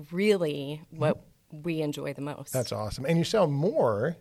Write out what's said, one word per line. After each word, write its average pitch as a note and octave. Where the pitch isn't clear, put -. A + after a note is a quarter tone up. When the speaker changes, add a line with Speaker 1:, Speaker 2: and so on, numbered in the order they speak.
Speaker 1:
really D#3+
what D#3
Speaker 2:
Mm-hmm. -
Speaker 1:
we D#3+
enjoy C#3+
the C#3
most. C#3+
Speaker 2:
That's B2+
awesome. G#2+
And E3
you E3+
sell G3+
more D3